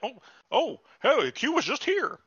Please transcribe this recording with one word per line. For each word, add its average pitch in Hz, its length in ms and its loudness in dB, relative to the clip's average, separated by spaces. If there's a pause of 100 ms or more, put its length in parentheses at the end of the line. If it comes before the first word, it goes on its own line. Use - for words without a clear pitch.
Oh, 233 160 -10 (320)
oh, 247 280 0 (220)
hey, 220 300 4
Q 277 220 -4
was 349 120 2
just 254 180 -4
here. 370 440 -2